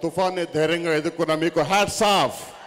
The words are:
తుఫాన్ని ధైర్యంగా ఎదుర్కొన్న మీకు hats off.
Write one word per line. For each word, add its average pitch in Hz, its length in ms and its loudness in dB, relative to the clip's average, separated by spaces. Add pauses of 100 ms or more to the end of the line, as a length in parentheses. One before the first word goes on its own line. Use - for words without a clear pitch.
తుఫాన్ని 180 520 -2
ధైర్యంగా 165 400 0
ఎదుర్కొన్న 156 400 0
మీకు 160 260 0
hats 196 420 2
off. 190 520 0 (120)